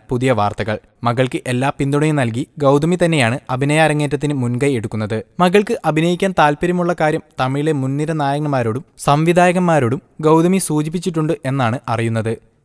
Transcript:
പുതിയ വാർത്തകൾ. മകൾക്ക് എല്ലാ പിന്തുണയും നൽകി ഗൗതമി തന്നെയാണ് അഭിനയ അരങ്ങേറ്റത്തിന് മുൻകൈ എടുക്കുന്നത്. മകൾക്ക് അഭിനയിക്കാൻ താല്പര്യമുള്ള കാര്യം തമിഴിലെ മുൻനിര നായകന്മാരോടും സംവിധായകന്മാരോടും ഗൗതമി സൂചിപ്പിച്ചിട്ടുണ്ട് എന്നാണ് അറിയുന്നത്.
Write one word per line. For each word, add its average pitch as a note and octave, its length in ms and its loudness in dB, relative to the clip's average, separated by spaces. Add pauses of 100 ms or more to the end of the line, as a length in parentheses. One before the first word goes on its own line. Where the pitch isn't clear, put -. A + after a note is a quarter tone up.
പുതിയ B2+ 220 0
വാർത്തകൾ. G#2 480 -2 (240)
മകൾക്ക് B2+ 440 0
എല്ലാ B2+ 300 0
പിന്തുണയും C#3+ 380 0
നൽകി A#2+ 320 -2 (100)
ഗൗതമി D3+ 480 2
തന്നെയാണ് C#3+ 340 2 (100)
അഭിനയ C#3 300 0
അരങ്ങേറ്റത്തിന് D3 540 0
മുൻകൈ B2 400 0
എടുക്കുന്നത്. A2 500 -4 (160)
മകൾക്ക് G3+ 460 2
അഭിനയിക്കാൻ E3+ 540 0
താല്പര്യമുള്ള F3 600 2
കാര്യം D#3 220 0 (180)
തമിഴിലെ C#3 320 0
മുൻനിര C#3+ 420 -2
നായകന്മാരോടും C#3 720 -2 (120)
സംവിധായകന്മാരോടും E3+ 1040 2 (200)
ഗൗതമി E3 360 4
സൂചിപ്പിച്ചിട്ടുണ്ട് D#3+ 880 -2
എന്നാണ് C3 420 -2
അറിയുന്നത്. A2+ 500 -2 (280)